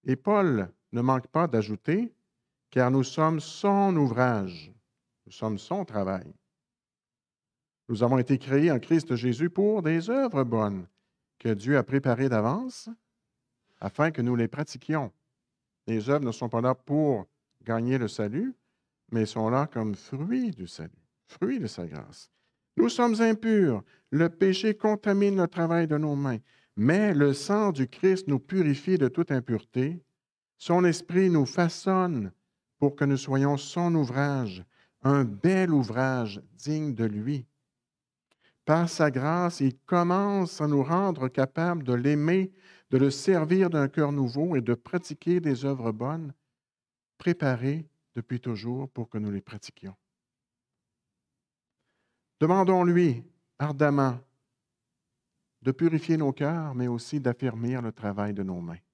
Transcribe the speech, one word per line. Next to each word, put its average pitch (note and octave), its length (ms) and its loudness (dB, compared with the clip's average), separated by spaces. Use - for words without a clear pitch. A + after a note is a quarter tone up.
Et C3 100 0
Paul D3 560 0
ne A#2+ 80 -2
manque B2+ 280 0
pas E3+ 180 0
d'ajouter, « B2+ 680 -2
car B2+ 200 2
nous C3 140 2
sommes D#3+ 340 0
son G3 580 0
ouvrage. » A#2 760 0
Nous - 60 -20
sommes A2 260 -6
son F#3 260 -8
travail. F#2+ 500 -6
Nous A2+ 140 -2
avons B2+ 160 4
été B2+ 180 2
créés C#3 360 2
en B2 80 0
Christ D#3+ 340 0
Jésus B2 340 -2
pour G3+ 320 0
des E3 300 -2
œuvres A#3+ 340 0
bonnes G#2 440 -2
que A2+ 160 0
Dieu A#2+ 240 0
a A#2+ 60 2
préparées C3+ 440 0
d'avance C3+ 600 -2
afin D3 300 0
que C#3 120 -4
nous B2 140 0
les A2+ 120 0
pratiquions. C#3+ 640 -6
Les A2 240 -2
œuvres C#3+ 140 2
ne A#2 80 -2
sont A#2+ 160 -8
pas A#2 120 -2
là B2+ 140 2
pour C#3+ 520 -2
gagner A#2 340 -2
le A#2+ 120 -2
salut, C#3 460 -6
mais A2+ 140 0
sont A2 260 -2
là C3+ 160 0
comme A2 280 -6
fruit G#3 560 -6
du G#2 160 -12
salut, D#2+ 240 -14
fruit A#3 340 -6
de C#3 60 -6
sa F2+ 200 -8
grâce. D2 440 -16
Nous A#3 120 4
sommes A#3 320 2
impurs. A3 640 2
Le E3 180 2
péché F#3+ 460 2
contamine G3+ 640 2
le F3+ 100 2
travail E3+ 400 0
de D3+ 100 0
nos D3+ 200 0
mains, C3+ 220 -2
mais F3 380 4
le C#3+ 200 6
sang G3+ 360 0
du C3+ 160 0
Christ F#3+ 400 0
nous C#3 140 0
purifie F3+ 580 0
de C3+ 100 4
toute E3 220 -2
impureté. B2+ 720 -2
Son F3+ 260 2
esprit F3 460 2
nous D3+ 160 4
façonne F3 840 -2
pour C#3+ 180 2
que D3 80 0
nous C#3 120 2
soyons C#3 400 0
son E3+ 380 -2
ouvrage, B2+ 720 -2
un C#3 220 4
bel F3 480 0
ouvrage A#2+ 720 0
digne D3+ 420 -6
de A2+ 100 0
lui. A2+ 420 -4
Par E3 240 2
sa D#3 220 2
grâce, E3 500 -2
il C3+ 200 0
commence F3+ 800 0
à D3+ 60 -2
nous C#3+ 160 2
rendre E3 460 -2
capables E3 560 -2
de B2 100 0
l'aimer, D3+ 580 0
de C3 80 2
le C3+ 120 4
servir F3 600 2
d'un D3 180 2
cœur D3 240 0
nouveau C#3+ 440 -2
et B2+ 40 2
de A#2+ 140 2
pratiquer F3 640 -2
des C#3 240 -2
œuvres B2+ 280 -2
bonnes C#3 420 -6
préparées D3 720 0
depuis A#2+ 260 -6
toujours B2 480 -6
pour A#2 200 -8
que A2+ 100 -8
nous G#2+ 120 -4
les G2 100 -6
pratiquions. - 560 -18
Demandons-lui F3 840 4
ardemment C#3+ 600 0
de C3 100 0
purifier D#3+ 440 0
nos D3 160 0
cœurs, D3+ 420 -4
mais B2 140 -2
aussi A#2+ 320 -4
d'affermir B2 600 -2
le A2+ 120 -6
travail G#2 420 -4
de G2 80 -6
nos F#2 180 -4
mains. E2+ 200 -10